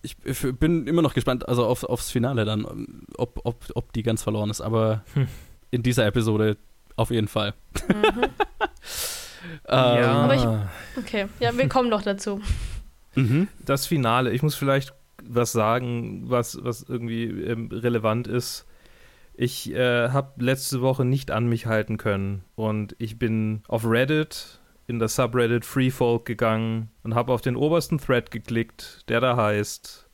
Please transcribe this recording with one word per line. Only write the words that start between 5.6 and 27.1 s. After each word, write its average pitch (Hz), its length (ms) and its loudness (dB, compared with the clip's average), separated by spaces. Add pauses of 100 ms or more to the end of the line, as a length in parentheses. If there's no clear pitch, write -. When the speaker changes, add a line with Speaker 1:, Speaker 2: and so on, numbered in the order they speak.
Speaker 1:
in 120 120 0
dieser 120 240 4
Episode 107 500 2 (400)
auf - 140 0
jeden 110 180 0
Fall. 104 260 -2 (340)
Speaker 3:
Mhm. 247 420 4
Speaker 1:
<laughs> - 0 - (1400)
Ähm, 131 100 4 (240)
Speaker 2:
Ja. 123 100 4 (120)
Speaker 3:
Aber - 100 6
ich, 110 640 0
okay, 208 280 -4 (140)
ja, 240 160 0
wir 254 120 2
kommen 247 200 2
noch 214 140 0
dazu. 202 380 -4 (760)
Speaker 1:
Mhm. 135 340 4 (160)
Speaker 2:
Das 139 220 0
Finale, 123 460 2
ich 123 100 0
muss 151 140 2
vielleicht 135 360 0 (300)
was 120 300 0
sagen, 117 760 0
was, 123 360 0
was 117 200 -6
irgendwie, 117 420 -4
ähm, 113 480 -6
relevant 117 560 0
ist. - 380 -4 (680)
Ich, - 380 -4
äh, 120 380 2
hab 135 300 -2
letzte 131 400 0
Woche 131 240 2
nicht 131 260 0
an 117 180 0
mich 117 180 0
halten 110 320 0
können 98 440 -2 (120)
und 107 440 -4
ich 113 200 -8
bin 110 500 0
auf 113 160 -2
Reddit 135 760 0 (260)
in 120 120 -4
das 113 180 0
Subreddit 120 480 2
Free 131 260 2
Folk 117 360 0
gegangen 113 640 0 (120)
und 113 120 -4